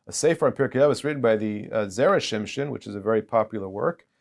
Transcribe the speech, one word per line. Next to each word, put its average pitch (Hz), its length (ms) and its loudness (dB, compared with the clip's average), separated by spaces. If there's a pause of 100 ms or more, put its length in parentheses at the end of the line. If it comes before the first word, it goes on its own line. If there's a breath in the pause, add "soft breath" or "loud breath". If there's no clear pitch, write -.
a 107 40 -14
sefer 160 340 2
on 120 60 2
Pirkei 131 280 0
Avos 143 240 4
written 143 180 -4
by 113 140 4
the, 104 340 -4
uh, 107 140 -2
Zera 127 320 2
Shimshon, 131 540 -4
which - 180 -10
is 101 80 -8
a 101 40 -8
very 107 220 2
popular 107 460 -2
work, 127 360 -4 (160)